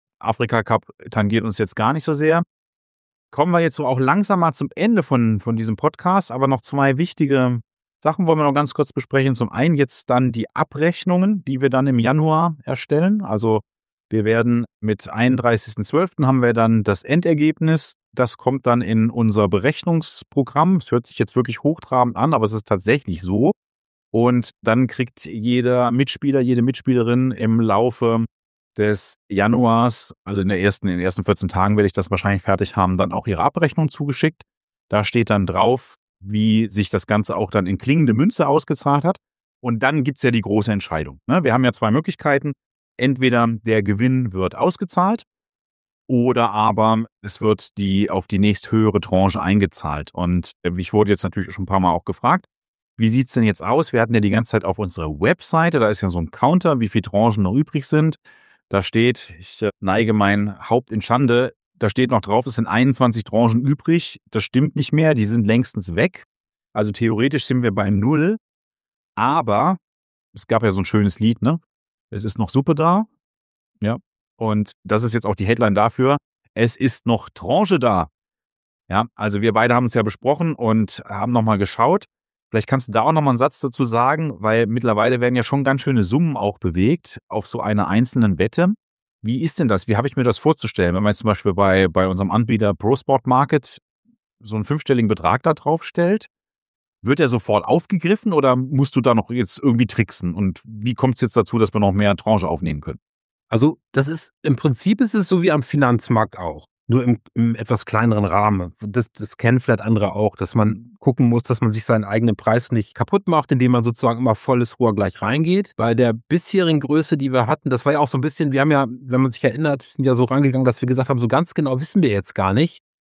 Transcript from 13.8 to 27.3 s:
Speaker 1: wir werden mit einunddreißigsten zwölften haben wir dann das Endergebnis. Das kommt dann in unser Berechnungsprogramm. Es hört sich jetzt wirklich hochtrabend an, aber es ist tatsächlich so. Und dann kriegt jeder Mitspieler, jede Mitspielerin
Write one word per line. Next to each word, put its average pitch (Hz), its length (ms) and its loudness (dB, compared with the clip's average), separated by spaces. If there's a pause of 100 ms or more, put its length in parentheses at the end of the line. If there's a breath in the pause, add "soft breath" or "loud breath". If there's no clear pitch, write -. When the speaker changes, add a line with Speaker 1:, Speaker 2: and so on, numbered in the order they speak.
Speaker 1:
wir 110 160 0
werden 117 400 2 (160)
mit 107 260 -4
einunddreißigsten 117 760 0
zwölften 156 420 0
haben 131 160 2
wir 120 100 2
dann 113 300 2
das 101 200 -2
Endergebnis. 160 920 0 (200)
Das 123 220 -2
kommt 131 300 -4
dann 120 160 2
in 110 260 2
unser 107 400 2
Berechnungsprogramm. 151 1300 0
Es - 140 -4
hört 120 160 0
sich - 120 -18
jetzt - 160 -4
wirklich 120 280 -2
hochtrabend 127 540 0
an, 139 180 0
aber 113 100 2
es 104 80 -2
ist 107 140 -6
tatsächlich 98 560 -2
so. 107 300 0 (600)
Und 120 380 2 (120)
dann 120 240 2
kriegt - 380 -8
jeder 123 680 0
Mitspieler, 135 480 0
jede 123 200 2
Mitspielerin 123 680 0